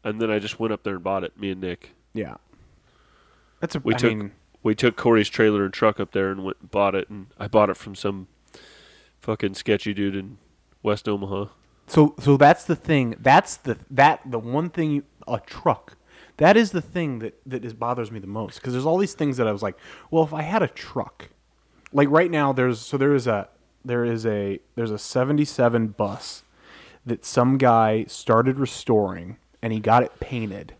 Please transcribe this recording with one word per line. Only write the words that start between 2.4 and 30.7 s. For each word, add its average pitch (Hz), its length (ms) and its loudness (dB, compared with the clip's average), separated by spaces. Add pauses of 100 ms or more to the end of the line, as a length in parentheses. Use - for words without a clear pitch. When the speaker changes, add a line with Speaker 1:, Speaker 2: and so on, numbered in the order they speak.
Speaker 2:
That's 170 160 -8
a, 151 40 -4
Speaker 1:
We 117 140 0
Speaker 2:
I 113 40 0
Speaker 1:
took, 120 120 2
Speaker 2:
mean 107 220 -6 (320)
Speaker 1:
we 110 120 2
took 120 200 0
Corey's 113 340 4
trailer 104 340 2
and 95 100 -4
truck 110 260 0
up 98 140 -6
there 98 180 0
and 95 120 -8
went 95 180 -8
and 92 100 -20
bought 98 240 2
it, - 140 -4
and 101 180 -16 (120)
I 104 80 -8
bought 104 220 4
it 92 80 -4
from 101 180 -16
some 98 320 -8 (920)
fucking 107 360 -4
sketchy 104 380 -2
dude 98 220 -4
in 98 220 -10 (460)
West 104 260 -2
Omaha. 98 360 -6 (420)
Speaker 2:
So, 151 320 4
so 139 180 4
that's 147 280 6
the 165 100 -2
thing. 131 440 0
That's 147 380 4
the, 117 200 -6 (140)
that, 139 340 4
the 120 140 -6
one 135 300 -4
thing 156 220 -2
you, 143 120 -2 (240)
a 113 120 -4
truck. - 580 -4 (400)
That 180 180 8
is 220 160 4
the 175 100 -2
thing 147 380 -6
that, 110 260 -10
that 127 200 -8
is, 117 80 -10
bothers 117 380 -4
me 110 80 -12
the 95 80 -14
most, 104 340 -10
'cause 123 120 -6
there's 131 120 -2
all 165 120 2
these 196 180 0
things 143 220 -2
that 120 100 2
I 107 40 2
was 101 120 -4
like, 98 120 -4 (360)
"Well, 165 120 4
if 151 100 -2
I 156 100 -6
had 190 180 -2
a 147 60 0
truck," - 640 -10 (640)
like, 143 200 4
right 170 180 4
now, 147 240 2
there's, 127 260 0
so - 180 -10
there 143 180 4
is 123 120 0
a, 104 200 -2 (360)
there 120 220 -2
is 113 200 -4
a, 101 340 -2 (160)
there's 117 160 -4
a 104 80 -6
seventy-seven 127 920 0
bus - 540 -6 (640)
that 117 200 -8
some 131 320 2
guy 113 500 4
started 123 520 2
restoring, 101 800 -2 (260)
and 113 100 -4
he 110 60 -4
got 110 240 4
it - 160 -8
painted. 107 600 -10